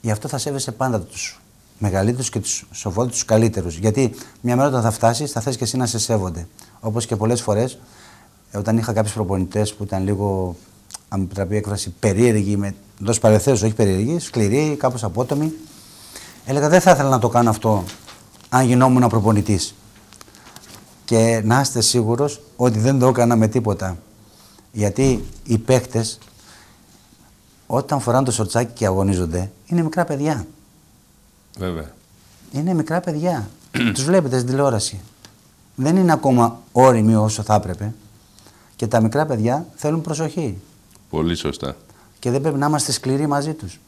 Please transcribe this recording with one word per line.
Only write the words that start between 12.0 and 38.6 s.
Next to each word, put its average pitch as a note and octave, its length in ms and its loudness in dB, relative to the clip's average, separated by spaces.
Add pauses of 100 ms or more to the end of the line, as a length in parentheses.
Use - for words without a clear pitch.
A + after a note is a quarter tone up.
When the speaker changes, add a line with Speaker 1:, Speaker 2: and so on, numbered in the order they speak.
Speaker 1:
περίεργοι, G#2 560 2
με, G2 180 -4 (260)
εντός G#2+ 180 -2
παρενθέσεως, A2 440 4
όχι A2 120 0
περίεργοι, A2 440 0
σκληροί, C#3 600 0
κάπως B2+ 260 -2
απότομοι, C#3 480 -2 (920)
έλεγα, C#3+ 240 0
«Δεν F3 120 6
θα F#3 100 4
ήθελα C#3 180 6
να C3 100 4
το A2+ 100 0
κάνω A#2 220 4
αυτό, G#2+ 340 0 (640)
αν B2+ 180 2
γινόμουν B2+ 420 4
προπονητής». G#2 680 2 (1300)
Και A2+ 400 2
να A#2 160 4
είστε C3 200 -2
σίγουρος A#2+ 600 0 (160)
ότι B2 220 2
δεν C3 200 2
το B2+ 80 4
έκανα A#2+ 300 4
με A2 120 4
τίποτα. G#2 480 -2 (760)
Γιατί B2+ 520 0 (200)
οι A2+ 140 0
παίκτες, A2+ 600 -2 (1500)
όταν C3+ 340 -2
φοράνε A#2+ 240 2
το B2+ 80 -2
σορτσάκι A#2 420 -2
και A2+ 120 -2
αγωνίζονται, F#2 640 0 (160)
είναι E3+ 160 0
μικρά E3 220 -2
παιδιά. C#3+ 420 -4 (1120)
Speaker 2:
Βέβαια. E2+ 320 -8 (640)
Speaker 1:
Είναι D#3+ 220 -2
μικρά D#3+ 260 -2
παιδιά. D#3 480 -4 (160)
Speaker 2:
<clears throat> A#2+ 300 -2
Speaker 1:
Τους C3 100 -4
βλέπετε D3+ 320 2
στην B2 120 -2
τηλεόραση. C3 520 0 (760)
Δεν D3 220 0
είναι F3+ 160 4
ακόμα B2 480 2 (120)
όριμοι A#2 420 6
όσο G#2+ 280 0
θα G#2+ 120 2
έπρεπε. F2+ 380 -2 (840)